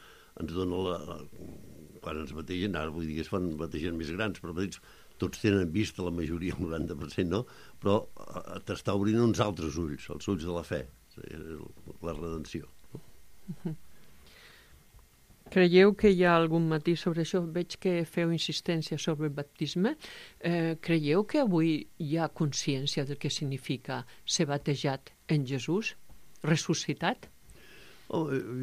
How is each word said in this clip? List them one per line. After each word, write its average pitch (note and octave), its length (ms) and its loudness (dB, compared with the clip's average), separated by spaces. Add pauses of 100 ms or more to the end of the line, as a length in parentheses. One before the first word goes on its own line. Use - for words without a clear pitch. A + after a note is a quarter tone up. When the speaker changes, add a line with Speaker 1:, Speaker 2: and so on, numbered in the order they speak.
(400)
Speaker 1:
ens E2+ 140 -4
dona F2+ 240 0
la, F#2 280 -2
la, E2 140 -10 (840)
quan D#2+ 160 -6
ens D#2 140 -6
bategen, F2+ 440 -2
ara D#2 140 -2
vull D#2+ 160 -4
dir D#2 100 -4
que D#2+ 60 -2
es - 80 -6
fan F2+ 280 -2
bategen E2 400 -4
més D#2 140 -4
grans, G2 280 -4
però E2+ 160 -8
petits, F#2 240 -2 (380)
tots - 240 -4
tenen G2 300 4
vista, G2+ 320 -2
la F2 80 -2
majoria, E2+ 440 -2
el - 80 -6
noranta D#2+ 320 -4
per D2 160 -8
cent, F2+ 180 0
no? G2+ 160 0 (340)
Però, G#2 280 2 (100)
eh, - 480 -10
t'està - 300 -2
obrint G#2 240 4
uns A#2 200 6
altres D#2+ 380 0
ulls, D2+ 320 -4
els D2+ 180 -6
ulls F#2 160 0
de F2 80 -4
la E2+ 120 -2
fe, D#2+ 240 -4 (1120)
la E2+ 120 -4
redenció. D#2+ 540 -6 (840)
Speaker 2:
Mhm. D#3+ 260 -8 (1800)
Creieu F#3 480 10
que G#3+ 160 8
hi F3 80 2
ha F3 140 8
algun E3 320 4
matís D#3+ 340 2
sobre E3 220 0
això? F3+ 180 0
Veig E3+ 340 -4
que F3 300 2
feu E3+ 240 0
insistència D#3+ 680 0
sobre D#3 300 0
el C#3+ 80 -2
baptisme. F3 600 0 (420)
Eh, E3 400 0
creieu E3 480 4
que D4+ 160 2
avui E3 300 4 (260)
hi D3+ 180 0
ha D#3+ 120 2
consciència C#3+ 760 0
del C#3 140 -6
que D3+ 100 -2
significa C3+ 760 -4 (180)
ser - 240 2
batejat C#3+ 640 0 (160)
en D3+ 180 4
Jesús, C#3 520 -2 (440)
ressuscitat? - 840 0 (800)
Speaker 1:
Oh, D#3 240 0
eh, C3+ 80 0 (240)